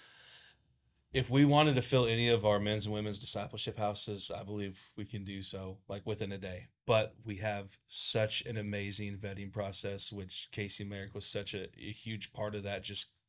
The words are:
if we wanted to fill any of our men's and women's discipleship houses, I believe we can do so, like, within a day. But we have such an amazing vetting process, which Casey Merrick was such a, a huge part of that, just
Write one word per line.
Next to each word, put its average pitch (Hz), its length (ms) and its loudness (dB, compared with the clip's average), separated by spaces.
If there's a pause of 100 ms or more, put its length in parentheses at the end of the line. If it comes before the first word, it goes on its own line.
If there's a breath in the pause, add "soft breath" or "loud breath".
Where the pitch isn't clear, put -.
(1120 loud breath)
if 123 160 0
we 135 160 6
wanted 147 300 6
to 123 60 4
fill 123 260 4
any 117 200 2
of 117 180 6
our 104 140 6
men's 104 260 0
and 107 80 -2
women's 104 260 -4
discipleship 107 580 -4
houses, 104 540 -2
I 101 120 -8
believe 98 540 -8
we 104 80 -8
can 101 180 -8
do 98 180 -8
so, 95 360 -8 (100)
like, 101 180 -8
within 104 280 -4
a 98 40 -8
day. 92 300 -10 (180)
But 110 380 4
we 107 140 -6
have 101 400 -4 (100)
such - 580 6
an 113 120 -4
amazing 101 600 -2
vetting 98 360 -8
process, 98 580 0
which 98 400 -8
Casey 104 320 -2
Merrick 98 320 -8
was 101 100 -6
such 101 280 -2
a, 95 160 -6 (100)
a 104 140 -10
huge 110 400 -8
part 107 200 -6
of 104 100 -6
that, 98 200 -4
just - 280 -2 (180)